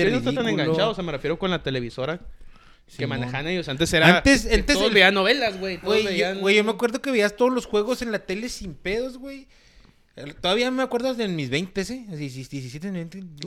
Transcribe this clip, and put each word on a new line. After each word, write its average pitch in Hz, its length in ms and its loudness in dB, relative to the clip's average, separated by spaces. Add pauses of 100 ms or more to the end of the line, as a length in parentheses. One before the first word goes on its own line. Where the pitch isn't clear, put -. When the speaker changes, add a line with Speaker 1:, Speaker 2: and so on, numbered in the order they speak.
Speaker 1:
televisión 233 200 2
no 240 60 0
está 262 120 0
tan 226 40 0
Speaker 2:
ridículo. 202 200 2
Speaker 1:
enganchado, 180 260 2
o - 40 -6
sea, 180 80 -6
me 170 100 -4
refiero 151 260 -4
con 190 100 -2
la 175 140 -2
televisora 131 560 -4
que - 720 -18 (140)
Speaker 2:
Simón. 139 140 -4
Speaker 1:
manejan 131 280 -4
ellos. 175 220 -2
Antes 151 220 0
era 170 260 8
Speaker 2:
Antes, 262 280 6
Speaker 1:
que - 80 0
Speaker 2:
antes 226 220 2
Speaker 1:
todos 294 140 2
Speaker 2:
el 220 40 0
Speaker 1:
veían 196 220 8
novelas, 208 440 2
güey. 190 200 -6
Todos 196 140 -2
Speaker 2:
Güey, 220 100 4
yo, 202 60 0
Speaker 1:
veían 185 300 0
Speaker 2:
güey, 196 180 4
yo 214 60 6
me 220 80 0
acuerdo 233 300 -2
que 277 80 -4
veías 208 260 2
todos 247 160 2
los 247 140 -2
juegos 220 380 0
en 233 80 -6
la 196 80 -2
tele 220 300 -6
sin 180 260 -12
pedos, 247 420 -6
güey. 269 300 -16 (720)
El, 143 180 -14
todavía 233 360 0
me 254 100 -2
acuerdo 254 320 -2
de 233 120 -2
en 180 100 -2
mis 135 160 -4
veintes, 185 400 -4
¿eh? 254 200 -10
Así, 147 200 -8
sí, 131 180 -12
diecisiete, 139 380 -10
en 196 80 -6
veinte, 175 280 -10 (240)